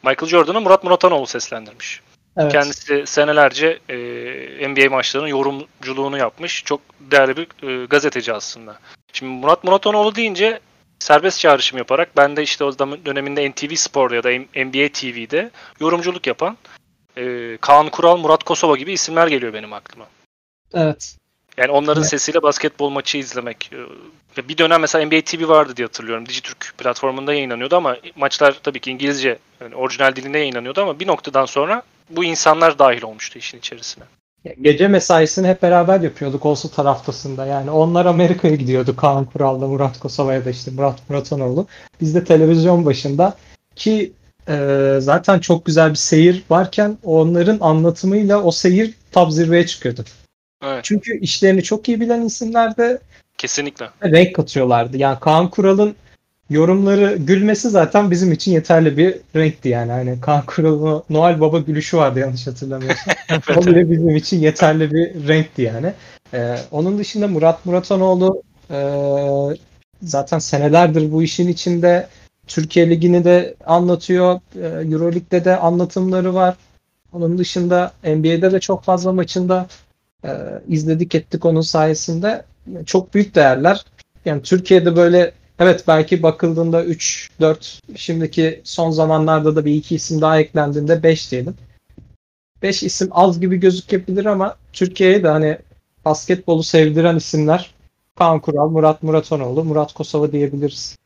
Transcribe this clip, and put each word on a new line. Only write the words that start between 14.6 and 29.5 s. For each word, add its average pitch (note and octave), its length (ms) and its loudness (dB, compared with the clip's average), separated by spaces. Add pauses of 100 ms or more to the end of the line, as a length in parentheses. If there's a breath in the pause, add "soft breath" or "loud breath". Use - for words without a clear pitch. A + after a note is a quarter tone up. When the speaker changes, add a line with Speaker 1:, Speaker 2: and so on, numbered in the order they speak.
Speaker 1:
B C#3+ 120 0
A C#3+ 40 -4
T B2 260 -10
V'de D3+ 360 -6 (280 loud breath)
yorumculuk F3 480 -4
yapan, E3 300 -6 (600 loud breath)
e, A#2+ 440 -10
Kaan D3 280 6
Kural, F3 280 4
Murat D#3 260 2
Kosova D#3 340 0
gibi D3+ 140 -10
isimler E3 360 0
geliyor A#2+ 260 -4
benim G#2+ 200 -14
aklıma. G#2+ 320 -20 (680)
Speaker 2:
Evet. D#3 440 -4 (400)
Speaker 1:
Yani C3 140 0
onların D3 300 2
Speaker 2:
Evet. D3+ 80 -2
Speaker 1:
sesiyle D3 340 -2
basketbol C#3+ 460 -2
maçı C#3 280 -6
izlemek. B2 540 -12 (680)
E, B2+ 120 -12
bir D#3 80 -10
dönem E3 240 2
mesela D#3 240 0
N D3+ 60 -4
B D#3+ 60 2
A D#3+ 40 2
T D#3+ 180 -10
V E3 80 -4
vardı D3 300 2
diye B2 80 -6
hatırlıyorum. A2+ 400 -12
Dijitürk - 520 -14
platformunda C3+ 560 -6
yayınlanıyordu C3+ 420 -4
ama C#3+ 220 -2 (180)
maçlar C#3 480 2
tabii C#3 160 -6
ki C3 120 -10
İngilizce, C3+ 460 -4 (240)